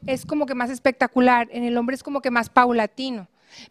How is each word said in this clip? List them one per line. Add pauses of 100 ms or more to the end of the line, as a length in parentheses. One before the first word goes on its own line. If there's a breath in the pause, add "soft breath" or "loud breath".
es
como
que
más
espectacular,
en
el
hombre
es
como
que
más
paulatino. (440 loud breath)